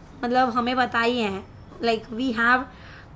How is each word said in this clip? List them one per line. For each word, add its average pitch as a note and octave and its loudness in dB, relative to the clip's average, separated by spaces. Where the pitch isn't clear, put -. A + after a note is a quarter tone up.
मतलब B3+ 4
हमें A#3+ 0
पता A#3+ 2
ही A#3+ 2
है, G3 -2
like, A3+ 0
we B3 0
have A#3+ 4